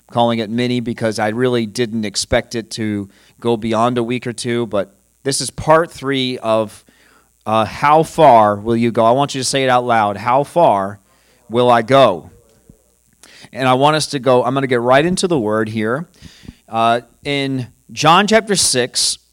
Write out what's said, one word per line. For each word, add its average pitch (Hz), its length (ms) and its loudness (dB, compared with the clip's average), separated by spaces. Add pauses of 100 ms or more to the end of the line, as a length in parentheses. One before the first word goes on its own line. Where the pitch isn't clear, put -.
I'm - 60 -18
calling 117 260 0
it 104 100 -6
mini 123 300 -2
because 113 400 -4
I 107 80 -2
really 120 400 -2
didn't 110 380 -4
expect 113 500 -4
it 110 160 -10
to 104 360 -6 (320)
go 120 160 -2
beyond 113 440 -2
a 117 40 -2
week 123 220 -8
or 120 80 -8
two, 120 320 -6
but 101 300 -6 (260)
this 139 200 -4
is 123 100 -8
part 160 400 0
three 131 480 -4
of, 110 440 -2 (640)
uh, 110 200 0
How 151 360 2
Far 117 540 6
Will 113 220 -2
You 117 140 0
Go? 113 140 2
I 117 60 6
want 139 240 0
you 135 60 -6
to 123 40 -6
say 135 180 -2
it 131 60 0
out 123 160 2
loud. 107 320 0
How 123 260 0
far 101 560 0 (480)
will 123 220 0
I 117 140 4
go? 110 480 2 (1200)
And 131 140 -2
I 127 80 4
want 147 200 2
us 147 120 -4
to 143 120 -8
go, 123 240 2
I'm 127 120 -2
gonna 139 100 -2
get 123 160 0
right 131 240 4
into 180 220 -2
the 170 120 0
word 107 300 -2
here. 113 380 -4 (600)
Uh, 117 340 0 (220)
in 135 440 -4 (240)
John 160 340 2
chapter 214 300 0
six, - 640 -2 (140)